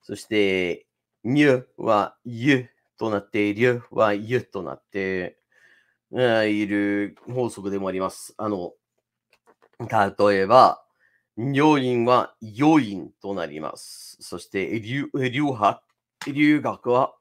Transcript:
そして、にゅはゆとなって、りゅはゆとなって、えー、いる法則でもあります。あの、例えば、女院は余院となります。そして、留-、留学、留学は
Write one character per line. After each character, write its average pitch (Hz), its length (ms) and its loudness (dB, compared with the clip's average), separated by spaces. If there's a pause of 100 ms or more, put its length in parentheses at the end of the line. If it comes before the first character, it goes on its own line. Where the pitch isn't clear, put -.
そ - 140 -12
し - 80 -18
て、 95 600 0 (360)
に 143 220 2
ゅ 131 320 2
は 104 480 0
ゆ 123 440 0 (300)
と 113 100 -4
な 104 100 -2
っ - 120 -10
て、 104 240 0
り 113 100 0
ゅ 120 180 2 (100)
は 107 220 2
ゆ 117 280 -4
と - 220 -12
な 69 100 -10
っ - 80 -20
て、 95 560 -6 (760)
え - 40 -8
ー、 113 320 2
い 107 180 -2
る 101 500 -4 (160)
法 123 160 -4
則 101 220 -10
で 98 80 -6
も 95 100 -6
あ 92 40 -6
り 92 80 -6
ま 92 100 -4
す。 - 260 -20
あ 107 120 -6
の、 95 260 -6 (1040)
例 101 600 0
え 98 60 0
ば、 113 380 6 (540)
女 143 400 2
院 123 260 0
は 120 300 2 (260)
余 143 320 4
院 85 180 -10 (120)
と 98 100 -8
な 87 140 -6
り 76 140 -12
ま 76 160 -10
す。 - 440 -20
そ - 180 -14
し - 100 -16
て、 98 320 -4
留-、 127 280 -8 (220)
留 135 220 -2
学、 107 300 0 (440)
留 147 340 2
学 120 300 -4
は 123 300 2